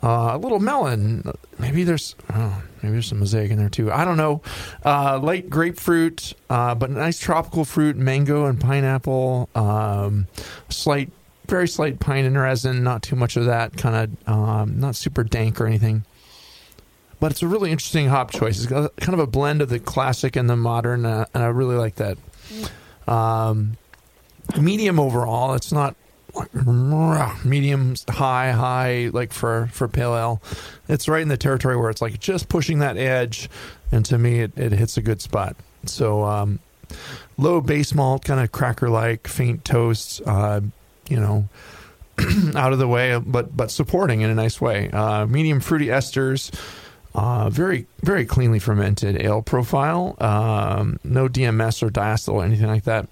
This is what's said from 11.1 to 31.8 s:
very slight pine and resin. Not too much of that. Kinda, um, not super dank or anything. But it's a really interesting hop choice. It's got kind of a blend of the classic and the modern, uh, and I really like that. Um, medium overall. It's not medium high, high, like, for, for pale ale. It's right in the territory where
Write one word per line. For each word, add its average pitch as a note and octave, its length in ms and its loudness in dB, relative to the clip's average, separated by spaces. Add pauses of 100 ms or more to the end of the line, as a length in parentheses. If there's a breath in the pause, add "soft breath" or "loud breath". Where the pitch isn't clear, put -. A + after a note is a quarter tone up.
very F3+ 200 2
slight C#3+ 320 -2
pine C3+ 260 0
and C3 120 2
resin. C3 460 0
Not B2 180 0
too - 140 -4
much B2 220 0
of A#2+ 80 2
that. A#2 320 0
Kinda, A2+ 320 0 (180)
um, G#2+ 520 0
not C3 160 0
super - 280 -2
dank A2 360 0
or A#2 60 2
anything. A2 380 2 (1160 loud breath)
But D#3 120 2
it's - 100 -4
a E3+ 60 -2
really F#3+ 240 0
interesting D#3 380 0
hop C3 220 0
choice. A2 260 0
It's A#2 100 -4
got C#3 300 -2
kind - 160 -2
of F3+ 60 2
a D3 80 2
blend C#3+ 340 0
of C3+ 80 0
the A#2+ 100 -2
classic C3 560 -2
and B2 120 2
the A#2+ 100 2
modern, A#2 480 0
uh, A2+ 280 0
and B2 80 0
I A#2 60 2
really B2 300 0
like A2+ 180 -2
that. G2+ 220 -4 (880 loud breath)
Um, A2+ 680 0 (840)
medium F#3 400 4
overall. A#2+ 560 0
It's - 160 -4
not C#3+ 240 0 (1500)
medium C3+ 500 2 (140)
high, B2+ 420 0
high, B2+ 640 0
like, B2 180 -2
for, A#2 400 -2
for - 160 -4
pale A#2+ 300 0
ale. A#2 240 -2 (480 loud breath)
It's - 180 0
right D#3+ 140 2
in D#3 80 -2
the C3+ 80 0
territory C3 400 0
where A#2 120 0